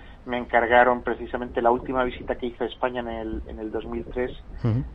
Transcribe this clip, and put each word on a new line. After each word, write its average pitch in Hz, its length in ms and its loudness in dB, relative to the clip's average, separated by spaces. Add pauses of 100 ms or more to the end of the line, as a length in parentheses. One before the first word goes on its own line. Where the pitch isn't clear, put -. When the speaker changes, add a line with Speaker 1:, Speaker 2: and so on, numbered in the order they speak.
(260)
Speaker 1:
me 123 120 -2
encargaron 120 640 6
precisamente 120 580 -4
la 117 120 6
última 127 320 0
visita 123 320 -4
que 127 100 -6
hice 120 160 -8
a 117 60 -2
España 123 320 -4
en 120 80 -6
el, 110 400 -6
en 113 100 -12
el 110 140 -8
dos 110 140 -6
mil 117 180 -8
tres. 123 260 -4 (320)
Speaker 2:
Ujú. 120 220 0 (100)